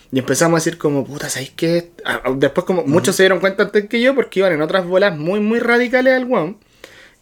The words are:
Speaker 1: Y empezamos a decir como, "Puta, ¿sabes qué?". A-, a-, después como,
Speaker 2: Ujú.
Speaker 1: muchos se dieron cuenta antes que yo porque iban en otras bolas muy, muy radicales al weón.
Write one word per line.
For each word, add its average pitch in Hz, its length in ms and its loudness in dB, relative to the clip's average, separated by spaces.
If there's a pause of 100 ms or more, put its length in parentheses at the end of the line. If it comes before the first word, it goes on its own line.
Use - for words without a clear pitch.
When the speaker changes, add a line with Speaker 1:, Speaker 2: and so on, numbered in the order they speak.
(120)
Speaker 1:
Y 131 60 0
empezamos 151 420 2
a 160 40 -4
decir - 160 -4
como, 143 260 0
"Puta, 139 240 -10
¿sabes 131 260 -8
qué?". 170 360 -2 (140)
A-, 120 220 -4
a-, 131 80 -2
después 143 300 0
como, 180 160 -2
Speaker 2:
Ujú. 139 80 -2
Speaker 1:
muchos 175 260 2
se 185 60 2
dieron 185 180 4
cuenta 190 240 0
antes 208 240 -2
que 233 140 -2
yo 262 140 2
porque 226 240 -2
iban 190 140 2
en 147 100 0
otras 180 240 -2
bolas 185 280 2
muy, 170 240 -4
muy 220 200 0
radicales 247 560 2
al 254 100 -2
weón. 208 320 -2 (640)